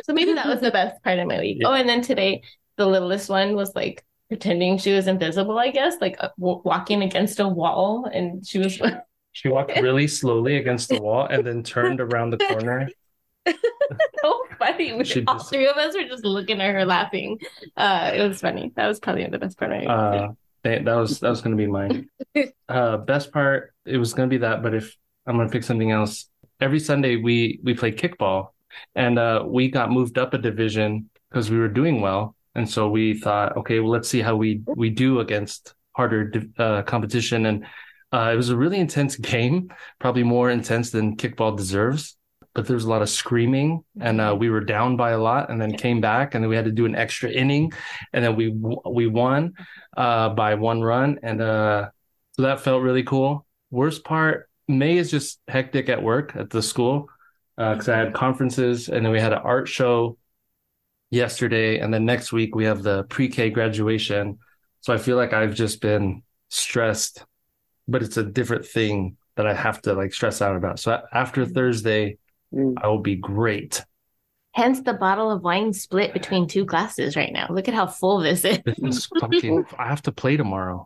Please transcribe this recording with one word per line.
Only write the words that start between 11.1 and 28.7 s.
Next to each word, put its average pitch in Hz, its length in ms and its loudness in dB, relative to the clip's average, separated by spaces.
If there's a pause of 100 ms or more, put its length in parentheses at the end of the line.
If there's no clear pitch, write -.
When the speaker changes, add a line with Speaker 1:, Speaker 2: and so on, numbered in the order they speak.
Speaker 2:
and 135 200 0
then 117 160 -4
turned 123 400 0
around 117 320 0
the - 20 0
corner. 123 500 0 (600)
Speaker 1:
<laughs> - 0 - (760)
So 480 200 2 (160)
funny. 262 340 0
We, 233 120 -2
Speaker 2:
She - 220 -2
Speaker 1:
all 262 120 2
Speaker 2:
just - 120 -14
Speaker 1:
three 269 160 2
of 285 100 4
us 311 180 0
were 381 100 -2
just 247 200 -10
looking 196 360 -2
at 196 140 0
her 190 100 2
laughing. 196 540 0 (380)
Uh, 190 380 2
it 208 120 2
was 190 140 -4
funny. - 360 -4
That - 100 0
was 214 140 -2
probably - 260 -2
the - 120 -6
best 190 200 -8
part - 140 -4
of 104 60 -2
my - 20 -6
week. - 80 -2
Speaker 2:
Uh, 104 400 2 (340)
they, 117 200 0
that 113 120 2
was, 117 260 0
that - 100 0
was 113 100 -2
gonna 113 160 0
be 107 100 2
mine. 98 420 -2 (260)
Speaker 1:
<laughs> 269 160 0 (180)
Speaker 2:
Uh, 120 280 2
best 135 360 -2
part, 139 420 0 (100)
it 131 140 0
was 113 160 0
gonna 131 140 2
be 127 100 2
that, 113 240 0
but 113 120 -2
if 110 220 -6 (300)
I'm 123 100 0
gonna 113 140 2
pick 117 140 -2
something 110 260 0
else, 107 400 0 (300)
every 139 200 2
Sunday 139 360 2
we, 117 460 2
we 123 120 0
play 117 180 0
kickball, 98 560 -2 (460)